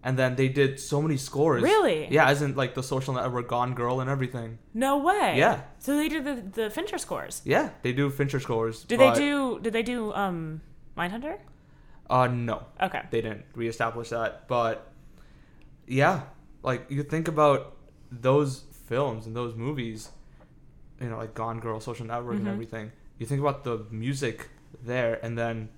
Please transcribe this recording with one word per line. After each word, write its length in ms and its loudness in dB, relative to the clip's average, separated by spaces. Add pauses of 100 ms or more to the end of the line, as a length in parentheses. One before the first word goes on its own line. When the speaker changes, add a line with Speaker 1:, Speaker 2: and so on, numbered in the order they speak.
Speaker 1:
and 140 0
then 200 2
they 120 4
did 300 2
so 240 -2
many 140 0
scores. 440 2
Speaker 2:
Really? 480 4
Speaker 1:
Yeah, 180 6
as 140 4
in, 140 0
like, 180 0
The 80 -4
Social 320 -2
Network, 340 -2
Gone 280 0
Girl, 240 0
and 100 -2
everything. 480 -4 (160)
Speaker 2:
No 240 2
way. 400 4
Speaker 1:
Yeah. 240 4 (160)
Speaker 2:
So 200 -2
they 120 2
do 140 -4
the, 180 -4 (100)
the 200 -4
Fincher 260 -6
scores. 480 -8
Speaker 1:
Yeah, 240 2 (140)
they 100 0
do 160 2
Fincher 300 0
scores, 460 -2
Speaker 2:
Do 120 0
they 120 10
Speaker 1:
but 80 4
Speaker 2:
do, 440 2
did 120 -2
they 100 0
do, 300 -4
um, 480 -4 (360)
Mindhunter? 400 -6 (720)
Speaker 1:
Uh, 180 4
no. 360 -2 (180)
Speaker 2:
Okay. 200 -2 (100)
Speaker 1:
They 100 2
didn't 240 -8 (100)
reestablish 540 -4
that, 380 -4
but 420 -2 (1000)
yeah, 340 4 (420)
like, 260 -2
you 140 -4
think 240 -2
about 480 4 (360)
those 520 2 (240)
films 380 -2
and 100 -10
those 200 -4
movies, 540 -6 (920)
you 80 -6
know, 80 -8
like 160 -10
Gone 260 -6
Girl, 200 -4
Social 260 -8
Network, 300 -6
and 100 -2
Speaker 2:
Mm-hmm. 80 -2
Speaker 1:
everything. 380 -8 (260)
You 80 -8
think 160 -2
about 240 0
the 260 -4
music 580 -4 (340)
there, 400 -2
and 140 -4
then 400 -4